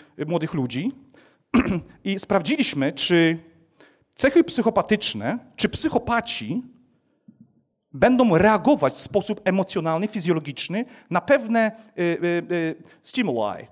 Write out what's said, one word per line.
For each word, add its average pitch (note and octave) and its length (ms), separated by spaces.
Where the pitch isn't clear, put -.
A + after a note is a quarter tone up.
y, D3+ 40
młodych D#3+ 280
ludzi C#3+ 380
<clears throat> - 600
i G3 140
sprawdziliśmy, F3+ 760
czy E3 460
cechy D4+ 300
psychopatyczne, G3+ 960
czy - 120
psychopaci A#3 920
będą A3 460
reagować G3 540
w - 60
sposób - 460
emocjonalny, F#3 640
fizjologiczny E3 760
na F3 100
pewne, A3+ 520
y, F3 40
y, E3+ 520
y, E3 200
stimuli, A#2 680